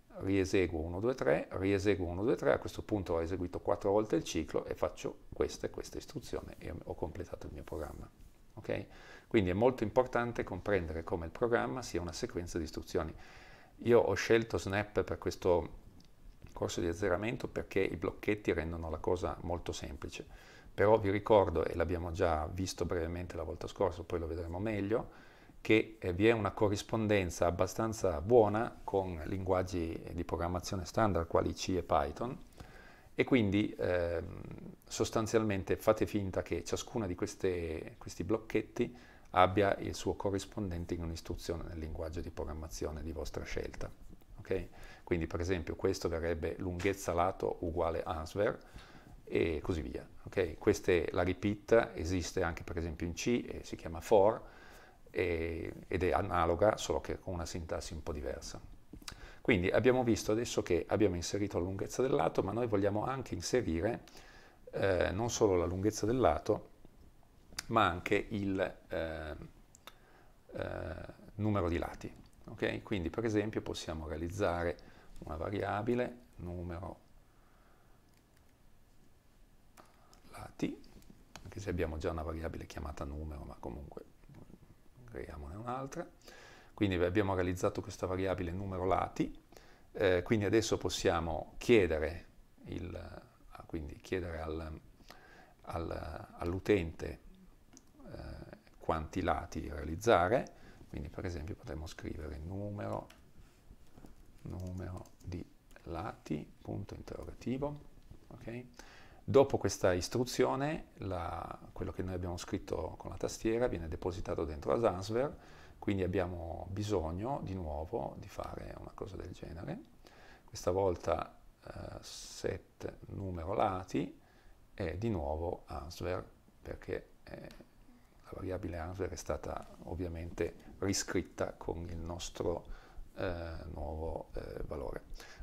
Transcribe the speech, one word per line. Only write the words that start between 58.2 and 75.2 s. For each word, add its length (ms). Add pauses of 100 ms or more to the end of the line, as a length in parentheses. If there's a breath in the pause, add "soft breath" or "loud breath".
Quindi 280
abbiamo 340
visto 280
adesso 320
che 240
abbiamo 280
inserito 440
la 60
lunghezza 360
del 100
lato, 300
ma 100
noi 140
vogliamo 400
anche 300
inserire, 720 (640 loud breath)
eh, 400
non 180
solo 260
la 100
lunghezza 420
del 100
lato, 520 (1000)
ma 200
anche 420
il, 300 (280)
eh, 480 (1200 loud breath)
eh, 420 (400)
numero 340
di 80
lati. 340 (340)
Ok? 360
Quindi 300
per 140
esempio 360
possiamo 460
realizzare 720 (420 loud breath)
una 160